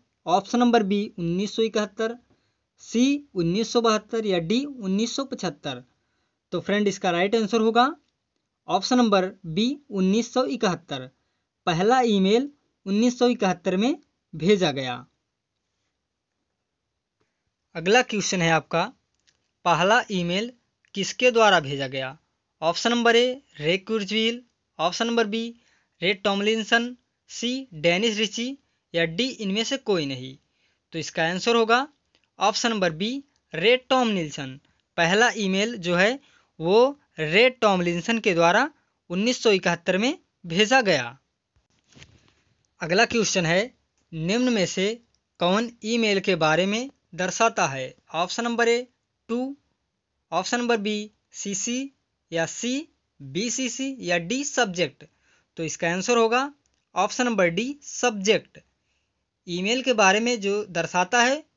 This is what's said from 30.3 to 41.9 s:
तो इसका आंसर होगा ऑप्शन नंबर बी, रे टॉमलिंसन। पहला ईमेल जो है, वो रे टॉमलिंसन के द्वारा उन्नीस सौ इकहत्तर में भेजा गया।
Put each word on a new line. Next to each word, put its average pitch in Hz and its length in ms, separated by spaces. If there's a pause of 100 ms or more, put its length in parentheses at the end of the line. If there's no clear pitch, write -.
तो 165 60
इसका 160 260
आंसर 185 320
होगा 233 300 (520)
ऑप्शन 214 320
नंबर 185 220
बी, 202 200 (420)
रे 208 220 (100)
टॉमलिंसन। 165 720 (400)
पहला 202 400
ईमेल 202 400
जो 175 180
है, 220 220 (420)
वो 226 380 (200)
रे 175 300 (100)
टॉमलिंसन 180 600
के 202 160
द्वारा 175 340 (420)
उन्नीस 214 320
सौ 226 100
इकहत्तर 180 460
में 269 200 (280)
भेजा 208 340
गया। 135 380 (1600)